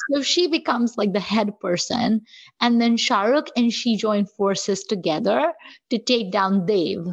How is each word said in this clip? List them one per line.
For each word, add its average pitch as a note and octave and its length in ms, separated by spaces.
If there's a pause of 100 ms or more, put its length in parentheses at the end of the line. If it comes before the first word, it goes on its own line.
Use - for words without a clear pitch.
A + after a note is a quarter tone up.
(140)
So C#4+ 80
she F4 260
becomes, C#4 500
like, G#3 140
the G3+ 80
head G#3 400
person, F#3+ 640 (400)
and A#3+ 200
then A#3 140
Shah A3 280
Rukh C#4+ 340
and A#3+ 160
she A3+ 240
join G#3 280
forces G3 600
together G#3 640 (380)
to A#3+ 100
take A3+ 320
down G3 340
Dev, F3 480